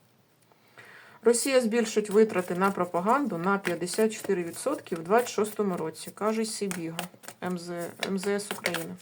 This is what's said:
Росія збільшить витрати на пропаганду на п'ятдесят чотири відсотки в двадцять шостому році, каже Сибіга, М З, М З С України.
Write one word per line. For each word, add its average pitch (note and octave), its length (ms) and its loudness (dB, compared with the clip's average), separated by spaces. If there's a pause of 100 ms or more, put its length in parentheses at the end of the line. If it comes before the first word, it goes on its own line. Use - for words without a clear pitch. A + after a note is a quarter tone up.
(1200)
Росія B3+ 380 4
збільшить A3+ 500 2
витрати G3 440 4
на F#3+ 160 4
пропаганду G3 680 2
на F#3+ 200 2
п'ятдесят F3+ 540 0
чотири G3 300 -2
відсотки E3+ 540 -6
в E3 60 -6
двадцять A3+ 280 2
шостому G#3 460 -2
році, D#3+ 340 -8
каже A3 340 -2
Сибіга, F3+ 540 -6 (440)
М F3+ 160 -4
З, F3 300 -8 (180)
М F#3+ 120 -2
З F#3 80 -6
С G3+ 260 -2
України. E3+ 500 -4